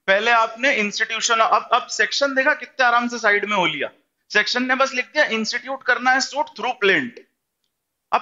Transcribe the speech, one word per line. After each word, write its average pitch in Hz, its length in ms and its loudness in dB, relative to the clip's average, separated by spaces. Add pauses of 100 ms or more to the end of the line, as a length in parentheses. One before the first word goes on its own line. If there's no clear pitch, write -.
पहले 214 260 2
आपने 226 420 0
institution, 220 640 -2
अब, 226 340 2
अब 240 200 0
section - 420 -2
देखा 269 200 2
कितने 254 300 -2
आराम 240 220 2
से 240 120 -6
side 202 260 2
में 208 120 -2
हो 175 80 2
लिया, 143 240 -2 (420)
Section 226 340 0
ने 254 100 0
बस 262 180 0
लिख 247 200 -6
दिया 294 200 2
institute 240 500 -6
करना 254 280 0
है 262 100 2
suit 285 300 -4
through 240 320 -6
plaint। 156 360 0 (920)
अब - 100 0